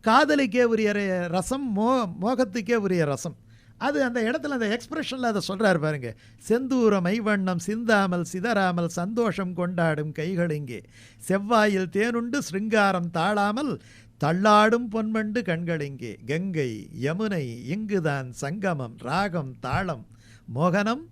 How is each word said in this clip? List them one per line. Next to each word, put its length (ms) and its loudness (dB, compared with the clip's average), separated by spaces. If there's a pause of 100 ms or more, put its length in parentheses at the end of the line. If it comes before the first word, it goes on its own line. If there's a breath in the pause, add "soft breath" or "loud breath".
காதலிக்கே 600 4
உரிய 300 2
ர-, 360 -2
ரசம், 480 -2
மோ-, 440 2
மோகத்துக்கே 540 0
உரிய 300 2
ரசம். 320 -4 (400 soft breath)
அது 280 0
அந்த 180 -2
இடத்துல, 240 -2
அந்த 300 -2
எக்ஸ்பிரஷன்ல 380 -6
அதை 340 -2
சொல்றாரு 320 2
பாருங்க. 340 -4 (340 soft breath)
"செந்தூர 520 4
மைவண்ணம் 580 0
சிந்தாமல் 680 2
சிதறாமல் 640 0
சந்தோஷம் 680 -2
கொண்டாடும் 580 -2
கைகள் 380 -2
இங்கே. 300 -6 (380 loud breath)
செவ்வாயில் 760 2
தேனுண்டு 460 0
சிருங்காரம் 720 2
தாழாமல் 680 0 (440 loud breath)
தள்ளாடும் 640 4
பொன்வண்டு 520 -2
கண்கள் 380 -2
இங்கே. 460 -8
கங்கை 640 -2 (100)
யமுனை 680 -2
இங்குதான் 680 -2
சங்கமம், 680 -4
ராகம் 640 -4
தாளம் 460 -4 (480 soft breath)
மோகனம் 580 2